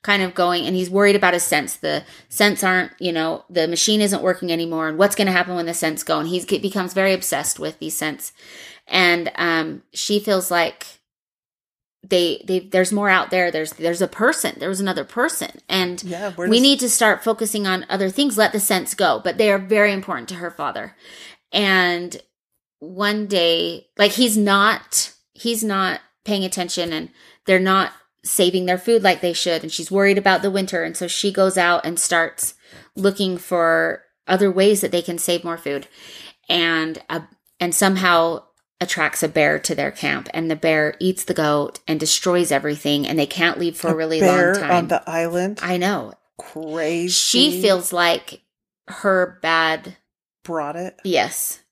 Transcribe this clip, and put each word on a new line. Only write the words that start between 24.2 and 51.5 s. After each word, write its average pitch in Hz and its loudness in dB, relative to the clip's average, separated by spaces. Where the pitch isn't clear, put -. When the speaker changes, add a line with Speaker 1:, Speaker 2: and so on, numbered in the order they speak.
Speaker 1:
not, 208 2
he's 226 -4
not 196 -2
paying 202 -2
attention, 175 -4
and 165 -6
they're 185 6
not 190 2
saving 180 2
their 180 2
food 226 2
like 185 4
they 175 0
should. 165 -2
And 156 -10
she's - -8
worried 196 4
about 190 2
the 196 0
winter. 190 -2
And 165 -8
so 175 -6
she 196 -2
goes 190 2
out 175 2
and 165 -4
starts - -2
looking 190 0
for 165 0
other 190 4
ways 196 4
that 190 -2
they 175 0
can 175 -8
save 175 -2
more 165 -8
food, 143 -8
and, 165 0
uh, 165 -6
and 175 -2
somehow 180 4
attracts - -2
a 160 0
bear 151 2
to - -4
their 143 -2
camp, 143 -6
and 165 -4
the 156 -2
bear 156 0
eats 185 0
the - -4
goat 147 0
and 156 -2
destroys 175 0
everything, 147 -2
and 160 -2
they 147 2
can't 170 -2
leave 170 -2
for 170 -4
a 160 2
Speaker 2:
A - 2
Speaker 1:
really 160 -2
Speaker 2:
bear 180 4
Speaker 1:
long 196 -2
time. 156 -2
Speaker 2:
on 175 2
the - -2
island? 170 -2
Speaker 1:
I 180 -2
know. 175 -2
Speaker 2:
Crazy. 160 -4
Speaker 1:
She 247 2
feels 185 2
like 175 0
her 180 0
bad 165 0
Speaker 2:
Brought 156 -6
it? 180 -10
Speaker 1:
Yes. - -2